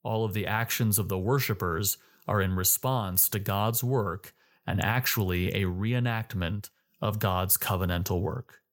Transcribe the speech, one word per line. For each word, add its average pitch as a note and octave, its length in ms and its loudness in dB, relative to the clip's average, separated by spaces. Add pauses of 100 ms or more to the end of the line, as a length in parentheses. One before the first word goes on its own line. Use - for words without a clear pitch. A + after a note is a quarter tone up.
All A2 240 -2
of G2+ 80 -4
the G2+ 140 -2
actions A2 500 0
of F#2+ 120 0
the F#2+ 100 0
worshipers G2 760 0 (300)
are G2+ 140 2
in F#2 140 2
response F#2+ 720 0
to A2+ 80 -2
God's G#2 460 2
work G#2+ 500 -2 (320)
and G2 160 0
actually G2 680 0
a F#2+ 160 0
reenactment G#2+ 1040 -2 (300)
of G#2+ 200 -2
God's F#2 380 2
covenantal F2+ 640 0
work. - 400 -6 (120)